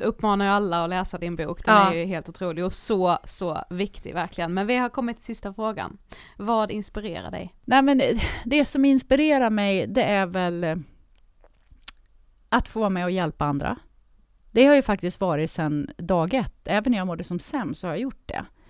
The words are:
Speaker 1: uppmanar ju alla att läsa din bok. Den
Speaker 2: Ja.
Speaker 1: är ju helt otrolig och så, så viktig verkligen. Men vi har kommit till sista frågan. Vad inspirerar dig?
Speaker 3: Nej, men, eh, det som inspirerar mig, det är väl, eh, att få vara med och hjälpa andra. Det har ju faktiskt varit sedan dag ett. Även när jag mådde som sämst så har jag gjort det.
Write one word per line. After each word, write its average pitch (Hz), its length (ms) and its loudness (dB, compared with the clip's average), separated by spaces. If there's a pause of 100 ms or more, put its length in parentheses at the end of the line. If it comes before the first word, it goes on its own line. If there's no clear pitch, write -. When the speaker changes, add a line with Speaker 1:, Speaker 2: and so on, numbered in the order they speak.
Speaker 1:
uppmanar 202 420 0
ju 196 60 2
alla 185 340 0
att 170 60 -4
läsa 180 280 -6
din 175 180 -6
bok. 165 280 -6
Den 220 100 6
Speaker 2:
Ja. 196 180 8
Speaker 1:
är 165 40 -2
ju 170 80 -2
helt 180 240 -6
otrolig 170 360 -6
och 185 80 -2
så, 185 520 2
så - 460 -6
viktig 196 440 -8
verkligen. 170 400 -6
Men 196 120 -2
vi 247 100 0
har 247 120 0
kommit 233 280 -4
till - 100 -18
sista 208 260 -10
frågan. 220 460 -8 (380)
Vad 214 340 -2
inspirerar 202 600 -8
dig? - 240 -10 (100)
Speaker 3:
Nej, 262 180 6
men, 269 180 6
eh, 156 220 2 (220)
det 285 200 4
som 269 200 2
inspirerar 269 680 4
mig, 202 360 2
det 226 160 0
är 196 240 2
väl, 175 380 -2
eh, 160 120 -2 (1700)
att - 200 0
få 220 120 -6
vara 208 100 0
med 180 140 -2
och 180 60 -2
hjälpa 170 340 -2
andra. 147 320 -2 (760)
Det 247 160 6
har 285 80 8
ju 277 80 6
faktiskt 185 380 -2
varit 160 300 0
sedan 151 460 -4
dag 175 380 0
ett. - 340 -4
Även 220 220 0
när 220 80 2
jag 185 80 -4
mådde 170 180 -6
som 175 140 -6
sämst - 420 -6
så 185 60 -8
har 165 80 -4
jag 185 60 -4
gjort - 280 -8
det. - 160 -8 (260)